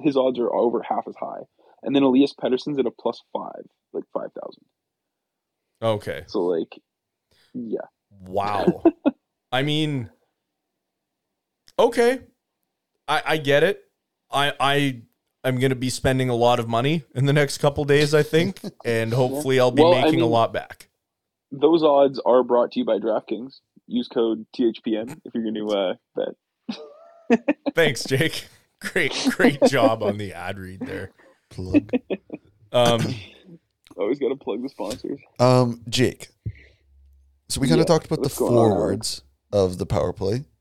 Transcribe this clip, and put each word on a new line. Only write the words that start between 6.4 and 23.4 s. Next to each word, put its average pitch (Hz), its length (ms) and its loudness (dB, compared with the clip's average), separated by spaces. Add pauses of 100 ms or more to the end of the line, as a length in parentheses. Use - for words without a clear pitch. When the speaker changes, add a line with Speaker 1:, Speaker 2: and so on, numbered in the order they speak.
Speaker 1:
like, 85 380 -4 (760)
yeah. 233 260 -8 (400)
Speaker 2:
Wow. 95 600 -2 (360)
<laughs> - 340 -20
I 127 100 2
mean, 147 480 -2 (1700)
okay. 240 420 2 (880)
I, 147 180 0
I 156 100 0
get 143 260 2
it. 196 200 0 (480)
I, 139 300 0
I, 139 420 0 (420)
I'm 127 140 0
gonna 135 180 2
be 127 140 -4
spending 131 380 0
a 123 80 0
lot 120 240 4
of 117 80 -6
money 139 360 0 (100)
in 135 120 0
the 139 60 4
next 147 260 0
couple 147 260 0
days, 147 300 4
I 151 80 6
think, 165 380 0 (120)
Speaker 1:
<laughs> - 120 -20
Speaker 2:
and 113 260 -2
Speaker 1:
Yeah. 117 60 0
Speaker 2:
hopefully 135 440 0
I'll 127 100 4
be 139 120 4
Speaker 1:
Well, 170 120 6
I - 80 2
Speaker 2:
making 160 180 2
a - 40 2
Speaker 1:
mean, 117 80 2
Speaker 2:
lot 113 200 2
back. - 360 -10 (640)
Speaker 1:
those 151 320 2
odds 139 420 2
are 123 160 4
brought 120 300 0
to 123 80 -4
you 123 40 -4
by 113 140 0
DraftKings. 110 600 -6 (260)